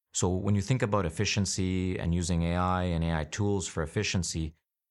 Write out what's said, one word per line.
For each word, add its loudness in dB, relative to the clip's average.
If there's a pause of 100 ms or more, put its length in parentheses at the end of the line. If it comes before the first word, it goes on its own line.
(120)
So 0
when 2
you 2
think 0
about 0
efficiency 0
and 0
using 2
A 2
I 2
and 0
A 0
I -4
tools -2
for -4
efficiency, -2 (360)